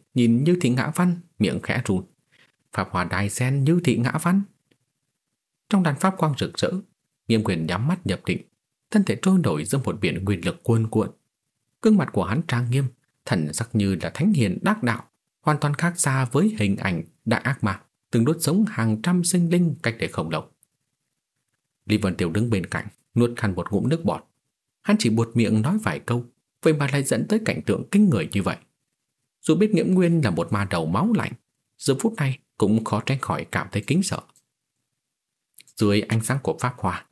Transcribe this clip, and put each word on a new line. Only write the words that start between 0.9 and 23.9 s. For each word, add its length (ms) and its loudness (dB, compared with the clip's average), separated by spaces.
Văn, 240 2
miệng 220 0
khẽ 240 -2
run. 180 0
"Pháp 180 -4
hoa 120 -2
đài 260 -2
sen 340 -2
Như 200 2
Thị 140 2
Ngã 140 0
Văn." 200 2
Trong 140 2
đàn 120 0
pháp 220 -2
quang 200 0
rực 200 -4
rỡ, 140 0
Nghiêm 160 2
Quyền 220 -2
nhắm 220 -2
mắt 200 -2
nhập 180 -2
định, 160 -2
thân 120 4
thể 180 0
trôi 180 4
nổi 260 0
giữa 120 -2
một 240 -2
biển 240 -2
nguyên 200 0
lực 180 -4
cuồn 240 2
cuộn. 220 0
Gương 160 6
mặt 160 2
của 100 0
hắn 240 -2
trang 240 -2
nghiêm, 140 2
thần 280 -2
sắc 220 -6
như 260 2
là 120 -6
thánh 200 2
hiền 280 2
đắc 220 -2
đạo, 200 -2
hoàn 180 0
toàn 140 0
khác 260 -2
xa 260 0
với 340 0
hình 160 2
ảnh 280 -4
đại 160 0
ác 220 -2
ma 180 -2
từng 140 4
đốt 140 0
sống 280 2
hàng 340 0
trăm 220 2
sinh 260 2
linh 340 2
cách 160 -2
đây 100 -2
không 200 -6
lâu. 200 -6
Lý 120 2
Vân 180 0
Tiêu 140 -2
đứng 200 -2
bên 160 0
cạnh, 220 -8
nuốt 220 0
khan 180 -2
một 160 -6
ngụm 180 0
nước 160 -2